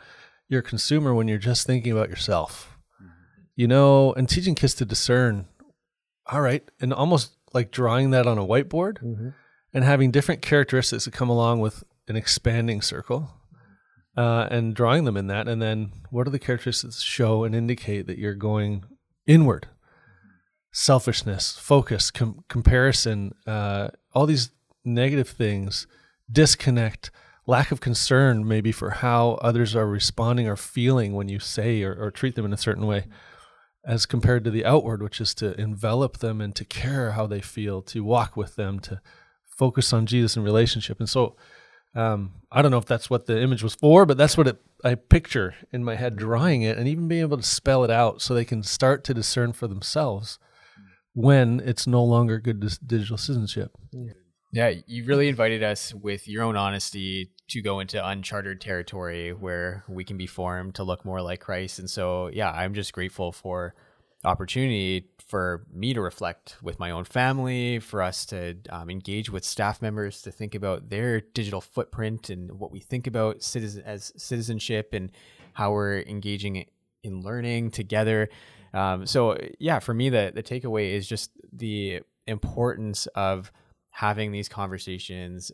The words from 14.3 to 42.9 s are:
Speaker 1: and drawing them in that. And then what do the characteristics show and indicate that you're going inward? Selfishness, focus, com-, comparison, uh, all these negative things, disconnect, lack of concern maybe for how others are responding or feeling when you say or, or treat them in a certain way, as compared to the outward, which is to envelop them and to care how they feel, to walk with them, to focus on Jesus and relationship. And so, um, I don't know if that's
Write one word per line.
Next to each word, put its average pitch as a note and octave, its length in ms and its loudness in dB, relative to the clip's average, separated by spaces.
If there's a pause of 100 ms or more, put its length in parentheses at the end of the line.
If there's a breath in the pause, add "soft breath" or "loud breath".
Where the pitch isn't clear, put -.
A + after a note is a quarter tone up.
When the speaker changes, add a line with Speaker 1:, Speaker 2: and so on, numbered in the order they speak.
Speaker 1:
and A2+ 240 0
drawing B2 300 4
them A2 120 2
in G2 120 -2
that. G#2+ 180 -2
And A2+ 160 -2
then A2 300 -2 (180)
what B2 140 0
do C#3 60 -4
the C#3 80 -2
characteristics B2 640 -4
show A2 420 2
and A2 100 -2
indicate A#2 520 -2
that - 120 -8
you're G#2 160 -4
going G#2 500 -2 (420)
inward? D3 420 8 (1040 soft breath)
Selfishness, - 840 0
focus, B2 520 2
com-, - 380 -4
comparison, A#2 840 2 (120)
uh, G#2 420 -2 (260)
all C#3+ 120 6
these C#3+ 240 2 (340)
negative B2 440 2
things, G2+ 580 -2 (440 soft breath)
disconnect, A#2+ 800 4 (360 soft breath)
lack B2 260 4
of - 80 -4
concern B2 680 4
maybe A2 260 2
for G2+ 180 -4
how A#2+ 500 2
others A#2 340 2
are A2 120 2
responding A2+ 600 0
or G2+ 80 -2
feeling A#2+ 580 0
when G2+ 140 -4
you G2 100 -4
say A2 440 -2
or, F#2+ 120 -2
or G#2 160 -6
treat C3 240 -4
them A2 100 -4
in G2+ 80 -2
a G#2 60 -2
certain G#2 280 -2
way, G2+ 200 0 (800 loud breath)
as A2+ 200 -2
compared A#2+ 380 2
to A#2 60 -2
the G#2+ 140 0
outward, A#2 380 2
which G#2 180 -8
is G#2+ 140 -4
to G#2 260 -4
envelop A2 580 -2
them A2 220 -4
and G2+ 140 -6
to - 100 -8
care C3 480 -4
how G#2+ 140 -2
they G#2 140 -4
feel, G2+ 420 -6
to G#2+ 220 -8
walk G#2 320 2
with G#2 200 -6
them, G2 240 -4
to - 200 -10 (460 soft breath)
focus B2+ 460 0
on A2+ 140 4
Jesus A#2 300 2
and A2 80 -2
relationship. A2 560 2
And A2+ 80 -4
so, - 280 0 (580 soft breath)
um, G#2 380 -2 (200)
I B2 80 4
don't C#3+ 100 8
know B2+ 80 4
if A#2 60 0
that's - 240 -2